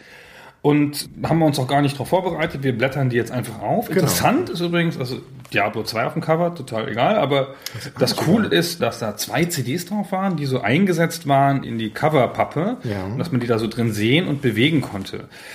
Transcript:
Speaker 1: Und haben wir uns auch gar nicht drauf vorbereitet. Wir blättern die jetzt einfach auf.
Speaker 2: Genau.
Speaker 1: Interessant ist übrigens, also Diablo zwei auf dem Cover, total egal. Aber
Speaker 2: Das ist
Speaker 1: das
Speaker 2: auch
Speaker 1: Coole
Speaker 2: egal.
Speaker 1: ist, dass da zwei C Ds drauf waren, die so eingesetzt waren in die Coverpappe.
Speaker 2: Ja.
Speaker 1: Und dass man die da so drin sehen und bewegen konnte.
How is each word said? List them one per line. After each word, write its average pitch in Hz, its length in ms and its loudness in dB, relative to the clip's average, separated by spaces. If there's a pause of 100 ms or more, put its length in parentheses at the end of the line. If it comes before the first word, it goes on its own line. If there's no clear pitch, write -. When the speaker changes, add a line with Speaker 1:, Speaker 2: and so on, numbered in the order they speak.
(600)
Speaker 1:
Und 147 480 2 (160)
haben 160 160 2
wir 160 60 4
uns 143 120 2
auch 127 80 -2
gar 143 160 2
nicht 139 160 0
drauf 123 120 -8
vorbereitet. 170 520 -2
Wir 131 160 0
blättern 131 320 0
die 117 60 0
jetzt 113 160 0
einfach 110 280 -6
auf. 147 280 -2
Speaker 2:
Genau. 180 140 0
Speaker 1:
Interessant 170 460 2
ist 170 120 -6
übrigens, 170 360 0
also 123 200 -6 (360)
Diablo 107 300 0
zwei 113 220 -2
auf 156 80 -2
dem 165 100 -4
Cover, 170 320 2
total 113 340 -6
egal. 139 280 2
Aber 139 320 2 (260)
Speaker 2:
Das - 120 -12
ist - 120 -14
Speaker 1:
das - 180 2
Speaker 2:
auch - 80 -2
Speaker 1:
Coole 190 220 6
Speaker 2:
egal. 156 140 2
Speaker 1:
ist, - 200 -4
dass 117 200 -2
da 107 160 -4
zwei 139 300 -2
C 143 180 -4
Ds 147 220 -4
drauf 202 260 -4
waren, 190 240 -2
die 143 100 -4
so 127 140 0
eingesetzt 165 680 2
waren 139 380 4
in 117 140 -6
die 110 120 -2
Coverpappe. 147 960 2
Speaker 2:
Ja. 101 220 -4
Speaker 1:
Und 104 120 -4
dass - 140 -4
man 123 80 0
die 117 80 -2
da 113 100 2
so 113 80 0
drin 117 260 -2
sehen 113 360 2
und 135 120 -4
bewegen 131 420 2
konnte. 101 420 -10 (300)